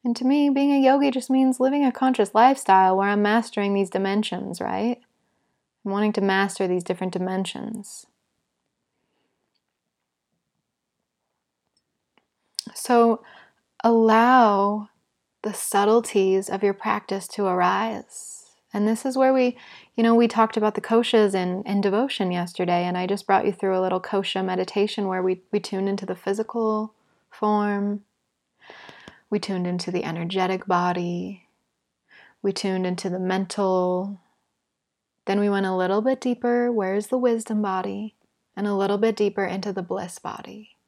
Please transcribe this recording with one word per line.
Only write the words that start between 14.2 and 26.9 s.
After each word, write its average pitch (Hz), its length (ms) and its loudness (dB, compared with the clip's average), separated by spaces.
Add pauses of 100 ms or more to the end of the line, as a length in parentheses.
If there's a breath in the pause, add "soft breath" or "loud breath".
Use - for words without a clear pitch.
the 208 120 -6
subtleties 202 960 2
of 190 140 -2
your 196 100 2
practice 196 560 -4
to 208 160 -4
arise. 190 1040 -4 (220)
And 208 140 0
this 220 180 -2
is 262 120 -2
where 262 160 4
we, 247 240 2 (400 loud breath)
you 233 60 2
know, 233 120 6
we 233 140 4
talked 220 260 0
about 214 200 0
the 202 60 -4
koshas 220 540 2
in, 185 280 -2
in 202 180 -2
devotion 202 500 -2
yesterday, 175 540 -2
and 180 120 -4
I 180 80 -4
just 196 220 -4
brought 196 180 2
you 202 60 0
through 190 260 -2
a 185 40 0
little 185 180 -2
kosha 190 460 -4
meditation 190 600 -2
where 185 140 -2
we, 185 200 -2 (100)
we 208 80 0
tuned 196 300 -4
into 196 160 -4
the 185 100 -6
physical 220 760 -4 (360)